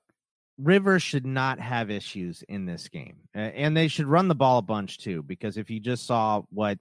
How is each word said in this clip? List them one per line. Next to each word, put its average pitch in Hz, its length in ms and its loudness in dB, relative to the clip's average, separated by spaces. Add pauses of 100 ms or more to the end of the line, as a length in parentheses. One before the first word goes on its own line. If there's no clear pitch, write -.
(580)
Rivers 190 440 4
should 131 240 -2
not 131 320 0
have 117 320 -4
issues 95 580 -8
in 98 180 -8
this 85 220 -10
game. - 280 -14 (180)
A-, - 40 -8
and 139 380 0
they 160 120 4
should 151 180 -2
run 170 220 4
the 165 80 4
ball 131 220 6
a 113 40 2
bunch, 101 360 -4
too, 87 260 -6
because 92 320 -8
if 107 140 -8
you 110 100 -6
just 120 260 -4
saw 110 440 2
what 101 300 -2